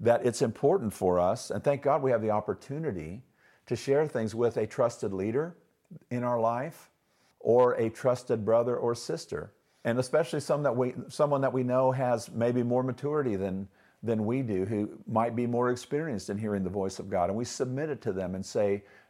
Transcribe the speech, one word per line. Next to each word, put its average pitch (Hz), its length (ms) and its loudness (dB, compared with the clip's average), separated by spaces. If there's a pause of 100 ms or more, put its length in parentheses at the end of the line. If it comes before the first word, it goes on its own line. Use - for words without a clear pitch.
that 117 240 4
it's 123 180 2
important 139 500 2
for 90 280 2
us, 90 300 0
and - 120 -4
thank 143 200 0
God 143 200 2
we 135 80 2
have 113 120 2
the 110 80 0
opportunity 107 920 -6 (440)
to 120 100 -4
share 139 300 2
things 113 280 -4
with 113 220 0
a 110 100 0
trusted 117 460 -2
leader 113 440 -2 (540)
in 123 140 -4
our 123 160 0
life 120 500 -4 (480)
or 123 360 6
a 113 160 0
trusted 120 540 0
brother 120 320 4
or 120 180 0
sister, - 580 -8 (320)
and 117 140 2
especially 151 420 0
some 147 220 0
that 127 140 2
we, 123 180 0 (140)
someone 143 340 2
that 131 100 2
we 131 100 0
know 127 300 4
has 127 400 0
maybe 120 300 2
more 123 200 2
maturity 131 540 -2
than, 95 320 -4 (340)
than 110 240 0
we 127 160 0
do, 98 220 0
who 104 260 -2 (160)
might 113 300 0
be 120 100 0
more 120 240 2
experienced 135 580 -4
in 101 100 -4
hearing 104 260 -2
the 90 60 -2
voice 95 280 -4
of 98 100 -10
God. 90 200 2
And 101 100 -2
we 120 60 -4
submit 131 440 -4
it 135 140 -6
to 104 100 -4
them 92 220 -4
and 95 100 -6
say, 101 380 0 (280)